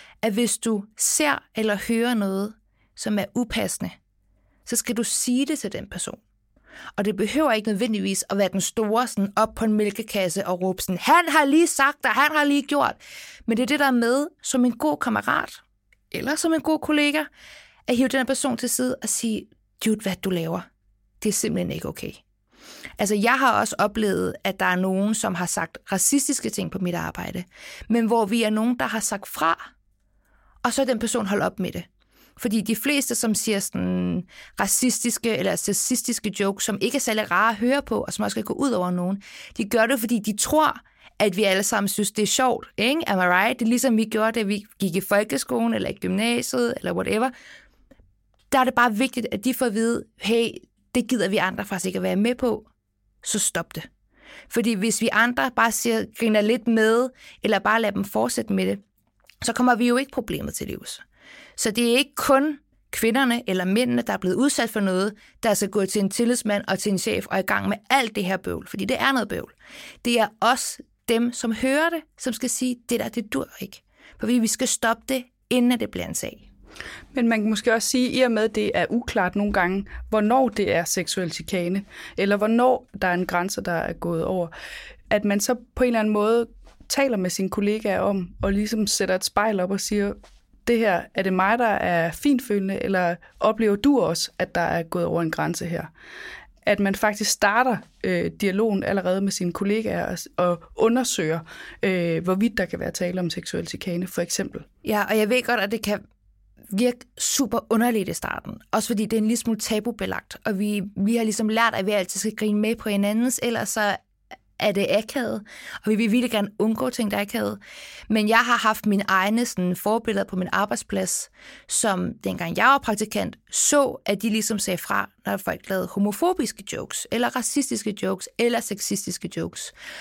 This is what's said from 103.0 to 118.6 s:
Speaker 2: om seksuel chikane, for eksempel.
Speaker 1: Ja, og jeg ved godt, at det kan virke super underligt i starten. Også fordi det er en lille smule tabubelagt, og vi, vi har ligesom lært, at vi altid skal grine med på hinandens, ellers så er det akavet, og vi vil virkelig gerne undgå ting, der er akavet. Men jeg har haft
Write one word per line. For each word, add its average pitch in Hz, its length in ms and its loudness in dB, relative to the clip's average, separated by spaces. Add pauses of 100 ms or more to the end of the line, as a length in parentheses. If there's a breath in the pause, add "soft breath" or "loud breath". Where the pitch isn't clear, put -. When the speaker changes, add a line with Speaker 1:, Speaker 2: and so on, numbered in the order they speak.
Speaker 2:
om 175 100 -2
seksuel 165 380 -6
chikane, 180 400 -6
for - 140 -4
eksempel. - 400 -6 (240)
Speaker 1:
Ja, 208 240 0
og 220 80 2
jeg 214 120 2
ved 247 140 2
godt, 240 160 0
at 202 120 -2
det 226 120 -4
kan 208 220 -2 (680)
virke 240 260 2 (200)
super 233 420 0 (100)
underligt 226 400 2
i - 40 -6
starten. - 480 -8 (100)
Også 214 160 0
fordi 220 180 0
det - 120 -2
er 214 40 2
en 214 60 2
lille 226 100 2
smule 226 220 -2
tabubelagt, 214 840 -4
og 196 140 0
vi, 208 220 0 (160)
vi 202 180 2
har 233 80 2
ligesom 220 260 0
lært, 220 260 2
at 190 100 -2
vi 208 60 0
altid 190 280 -2
skal 214 160 -4
grine 208 240 0
med 220 160 0
på 220 140 -6
hinandens, 214 540 0
ellers 226 260 -2
så 208 280 0 (640)
er 208 120 2
det 196 180 0
akavet, 220 540 -2 (420 loud breath)
og 214 60 2
vi 220 40 4
vil 214 160 2
virkelig 240 200 2
gerne 208 180 0 (100)
undgå 220 300 0
ting, 220 220 -2
der 214 60 0
er 202 40 0
akavet. 208 380 -4 (500 loud breath)
Men 214 200 2
jeg 226 80 6
har 240 200 6
haft 220 280 0